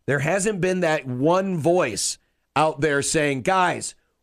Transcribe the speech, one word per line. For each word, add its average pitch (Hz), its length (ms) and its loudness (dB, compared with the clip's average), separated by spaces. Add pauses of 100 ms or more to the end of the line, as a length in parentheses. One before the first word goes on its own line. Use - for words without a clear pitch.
There 139 140 0
hasn't 185 400 -2
been 185 220 0
that 156 260 0
one 170 500 0
voice 151 600 0 (380)
out 147 260 2
there 143 220 2
saying, 143 380 0
"Guys, 175 520 0 (300)